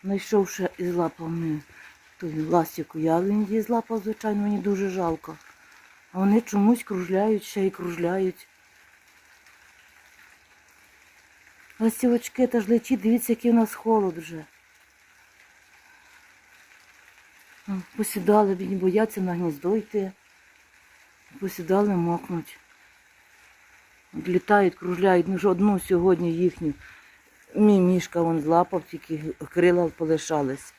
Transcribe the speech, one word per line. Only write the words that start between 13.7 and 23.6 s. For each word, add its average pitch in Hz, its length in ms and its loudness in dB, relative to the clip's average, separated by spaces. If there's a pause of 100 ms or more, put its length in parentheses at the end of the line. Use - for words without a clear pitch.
холод 196 440 0
вже. 160 260 -14 (3250)
М, 190 140 -6 (140)
посідали, 208 580 2
бідні, 190 220 -4
бояться 202 440 0
на 180 140 -2
гніздо 175 420 -2
йти. 202 360 -4 (1300)
Посідали, 190 480 0
мокнуть. 170 680 -2 (1700)